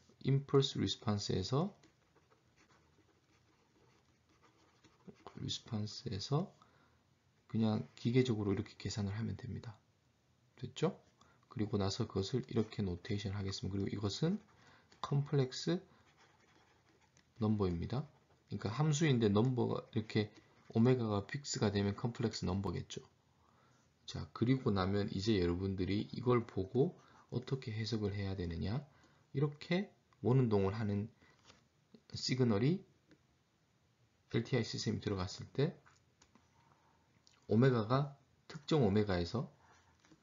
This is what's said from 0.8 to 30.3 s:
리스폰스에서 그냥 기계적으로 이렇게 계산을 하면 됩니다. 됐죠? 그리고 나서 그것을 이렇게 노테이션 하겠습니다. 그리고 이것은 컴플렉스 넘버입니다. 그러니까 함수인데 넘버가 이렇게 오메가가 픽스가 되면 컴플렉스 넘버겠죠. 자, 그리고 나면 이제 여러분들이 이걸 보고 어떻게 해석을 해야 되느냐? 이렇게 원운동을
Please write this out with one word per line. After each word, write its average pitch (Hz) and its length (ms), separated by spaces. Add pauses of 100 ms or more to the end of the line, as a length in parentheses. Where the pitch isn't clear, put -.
리스폰스에서 107 1160 (920)
그냥 110 480
기계적으로 117 580
이렇게 107 240
계산을 101 400
하면 107 180
됩니다. 98 400 (840)
됐죠? 151 400 (520)
그리고 107 280
나서 98 300
그것을 98 420
이렇게 110 340
노테이션 98 500
하겠습니다. 98 420
그리고 98 220
이것은 151 420 (600)
컴플렉스 143 800 (1600)
넘버입니다. 101 680 (400)
그러니까 - 220
함수인데 143 600
넘버가 113 640
이렇게 107 380 (420)
오메가가 113 540
픽스가 131 440
되면 101 240
컴플렉스 117 500
넘버겠죠. 92 560 (1040)
자, 92 280
그리고 127 380
나면 98 400
이제 101 280
여러분들이 92 720
이걸 117 340
보고 120 540 (300)
어떻게 - 420
해석을 107 420
해야 95 220
되느냐? 90 500 (480)
이렇게 151 580 (300)
원운동을 107 520